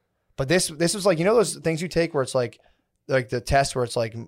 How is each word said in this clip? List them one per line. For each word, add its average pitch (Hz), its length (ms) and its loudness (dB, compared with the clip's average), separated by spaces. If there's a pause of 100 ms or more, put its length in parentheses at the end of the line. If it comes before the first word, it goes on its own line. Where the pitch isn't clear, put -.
(360)
But 135 140 -4
this, 180 180 2
this 170 260 2
was 196 120 -4
like, 180 120 4
you 170 80 0
know 220 100 4
those 160 200 2
things 160 260 -4
you 185 60 -6
take 165 260 -2
where 135 100 0
it's - 120 -6
like, 120 240 -2 (480)
like 131 220 -2
the 123 120 -4
test 139 340 0
where 127 80 0
it's 113 120 -6
like, 113 200 -2 (120)